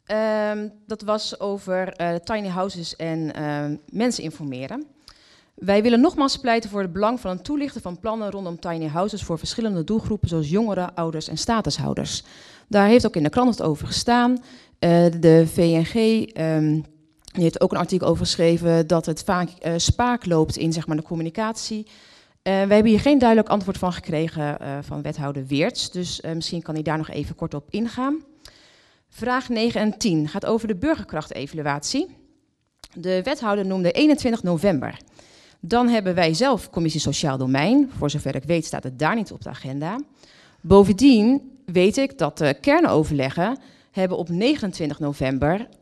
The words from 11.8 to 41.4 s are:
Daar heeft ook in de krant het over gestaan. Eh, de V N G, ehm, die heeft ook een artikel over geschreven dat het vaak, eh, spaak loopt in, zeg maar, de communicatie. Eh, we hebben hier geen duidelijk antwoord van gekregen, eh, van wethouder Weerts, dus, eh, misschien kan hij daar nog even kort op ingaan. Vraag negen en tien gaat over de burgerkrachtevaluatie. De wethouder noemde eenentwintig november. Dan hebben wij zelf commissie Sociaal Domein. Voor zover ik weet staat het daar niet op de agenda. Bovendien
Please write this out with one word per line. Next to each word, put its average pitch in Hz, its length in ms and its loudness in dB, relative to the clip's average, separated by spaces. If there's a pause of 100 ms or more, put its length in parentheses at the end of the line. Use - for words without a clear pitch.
Daar 202 180 4
heeft 233 200 6
ook 220 100 -4
in 160 60 2
de 147 60 2
krant 247 200 2
het - 140 0
over 151 240 -2
gestaan. 240 560 0 (360)
Eh, 170 260 6 (160)
de 165 260 8
V - 100 -6
N 165 280 4
G, - 100 -4
ehm, 160 840 0 (520)
die 180 100 -2
heeft 160 180 2
ook 185 120 4
een 196 60 -2
artikel 175 280 -2
over 170 180 2
geschreven 165 640 2
dat 165 200 0
het 160 160 -6
vaak, 180 280 -2
eh, - 260 -8
spaak 240 500 -2
loopt 160 300 2
in, 160 160 -2
zeg 160 140 -6
maar, 156 100 -2
de 156 60 -4
communicatie. 214 840 -6 (560)
Eh, 190 100 -2
we 196 220 4
hebben 214 180 6
hier 208 80 6
geen 285 180 6
duidelijk 226 300 6
antwoord 190 300 -2
van 180 140 -2
gekregen, 156 680 -4
eh, 143 220 -10
van 147 200 -10
wethouder 143 440 -6
Weerts, 147 440 -2
dus, 180 300 -8
eh, 160 120 -8
misschien 165 300 -8
kan 156 120 -10
hij 156 80 -6
daar 156 160 -2
nog 156 120 -8
even 147 240 -8
kort 160 200 -8
op 143 160 -12
ingaan. 254 540 -4 (840)
Vraag 247 400 -6
negen 226 320 0
en 214 180 0
tien 156 300 0
gaat 196 180 -6
over 220 220 0
de 208 80 -4
burgerkrachtevaluatie. 160 1400 -4 (800)
De 185 280 -2
wethouder 208 440 -2
noemde 190 260 0
eenentwintig 262 500 2
november. 165 540 0 (640)
Dan 240 280 2
hebben 202 260 2
wij 165 200 4
zelf 226 360 0
commissie 160 300 -2
Sociaal 143 380 -2
Domein. 156 600 2
Voor 147 120 -2
zover 139 240 -4
ik 139 100 -6
weet 160 200 0
staat 143 180 -8
het 127 160 -10
daar 156 160 0
niet 220 180 -6
op - 100 -16
de - 60 -12
agenda. 143 520 -8 (600)
Bovendien 208 1040 6